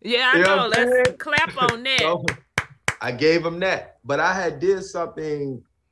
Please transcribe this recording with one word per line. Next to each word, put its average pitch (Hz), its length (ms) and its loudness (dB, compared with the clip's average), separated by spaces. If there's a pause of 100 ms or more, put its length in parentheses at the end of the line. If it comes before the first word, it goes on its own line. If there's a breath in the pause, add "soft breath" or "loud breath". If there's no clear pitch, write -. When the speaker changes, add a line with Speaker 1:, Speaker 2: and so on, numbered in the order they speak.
Speaker 1:
Yeah, 240 300 2
I 277 60 4
Speaker 2:
You - 60 4
know - 120 4
Speaker 1:
know. 240 120 0
Speaker 2:
what 226 100 2
I'm 247 100 2
Speaker 1:
Let's 254 200 4
Speaker 2:
saying? - 100 -6
Speaker 1:
clap 302 440 -2 (100)
on 233 100 -10
Speaker 2:
<laughs> - 20 -6
Speaker 1:
that. 262 160 0
Speaker 2:
So, 170 240 0 (760)
I 123 120 -4
gave 156 320 2
him 170 160 -6
that. 185 440 -4
But 143 160 -2
I 180 140 2
had 170 260 -4
did 185 240 0
something, 156 760 -6 (300)